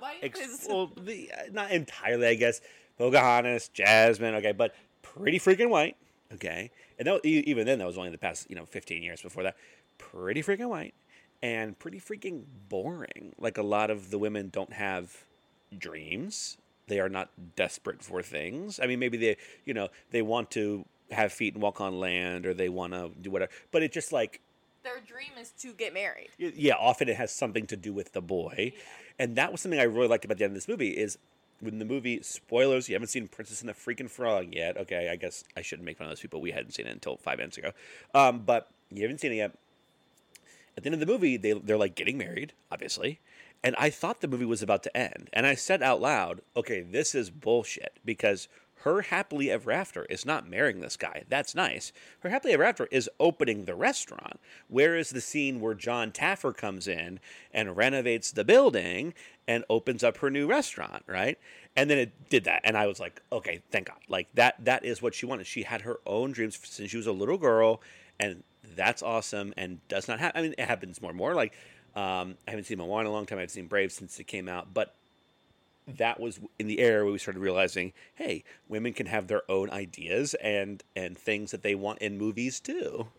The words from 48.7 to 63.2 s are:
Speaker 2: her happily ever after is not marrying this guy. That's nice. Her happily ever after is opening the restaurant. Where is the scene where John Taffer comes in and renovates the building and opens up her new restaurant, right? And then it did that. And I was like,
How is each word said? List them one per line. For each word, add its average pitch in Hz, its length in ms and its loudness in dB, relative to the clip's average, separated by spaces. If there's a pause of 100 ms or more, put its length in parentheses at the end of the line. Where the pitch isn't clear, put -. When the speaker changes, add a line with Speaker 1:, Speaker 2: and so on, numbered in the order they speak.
Speaker 2:
her 185 180 2
happily 151 480 -2
ever 113 200 0
after 143 360 -2
is - 180 -6
not 139 240 -2
marrying 98 320 0
this 71 160 -8
guy. - 320 -8
That's 139 260 -2
nice. 143 380 -2 (280)
Her 180 100 -6
happily 254 240 2
ever 147 100 6
after 208 220 2
is - 240 0 (100)
opening 117 460 4
the 90 80 -4
restaurant. - 640 -4 (280)
Where 151 280 6
is 165 140 -2
the 131 100 -4
scene 135 400 -2
where 110 140 0
John 117 360 -2
Taffer 147 460 0
comes 95 320 -6
in 87 320 -4 (320)
and 98 240 -2
renovates 120 560 2
the 104 120 0
building 117 680 6 (340)
and 117 220 2
opens 113 340 2
up 117 160 4
her 139 120 0
new 143 160 0
restaurant, 175 600 -2
right? 101 320 0 (380)
And 143 140 6
then 143 80 6
it 120 320 -4
did 117 140 6
that. 85 200 0
And 110 140 4
I 107 80 4
was 101 120 -2
like, 87 220 -12 (100)